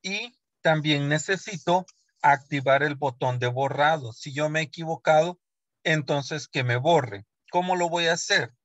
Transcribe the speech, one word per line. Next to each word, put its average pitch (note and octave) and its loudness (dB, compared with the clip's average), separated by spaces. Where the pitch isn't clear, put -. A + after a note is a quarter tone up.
Y A#3+ -8
también D3+ 2
necesito F3+ -2
activar C#3 2
el D3 -2
botón B2+ -2
de B2 0
borrado. C3+ 0
Si C#3 -14
yo D3+ -2
me D#3 -2
he D#3+ -2
equivocado, D#3+ 0
entonces D3+ -2
que C3+ -2
me A#2+ 0
borre. B2+ 0
¿Cómo F3+ 0
lo F3 0
voy E3+ 0
a E3 2
hacer? E3+ -2